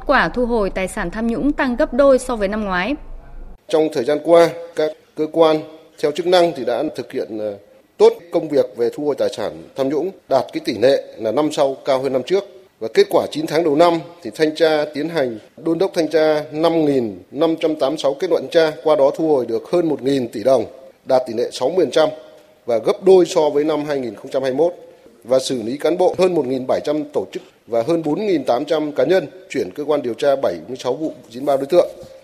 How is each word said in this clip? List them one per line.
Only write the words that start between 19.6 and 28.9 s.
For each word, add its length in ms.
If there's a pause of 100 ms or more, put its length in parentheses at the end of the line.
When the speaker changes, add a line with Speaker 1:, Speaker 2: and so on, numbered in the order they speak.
Speaker 2:
hơn 180
một 120
nghìn 260
tỷ 160
đồng, 220 (400)
đạt 220
tỷ 60
lệ 180
sáu 180
mươi 160
phần 60
trăm 180 (560)
và 120
gấp 260
đôi 220
so 240
với 140
năm 220
hai 140
nghìn 160
không 160
trăm 120
hai 80
mươi 60
mốt. 160 (500)
Và 160
xử 240
lý 140
cán 200
bộ 200
hơn 180
một 100
nghìn 220
bảy 160
trăm 200 (100)
tổ 180
chức 120 (240)
và 200
hơn 160
bốn 220
nghìn 180
tám 220
trăm 260